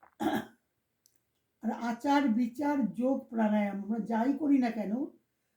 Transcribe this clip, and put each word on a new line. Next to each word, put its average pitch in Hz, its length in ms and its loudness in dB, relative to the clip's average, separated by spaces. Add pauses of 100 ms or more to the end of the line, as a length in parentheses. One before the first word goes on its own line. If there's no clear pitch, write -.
(1600)
আর 226 100 -4
আচার 240 580 0
বিচার 247 640 0
যোগ 262 360 0
প্রাণায়াম, 208 540 0
আমরা 220 160 -4
যাই 226 380 0
করি 285 200 4
না 247 140 2
কেন, 220 340 -4 (520)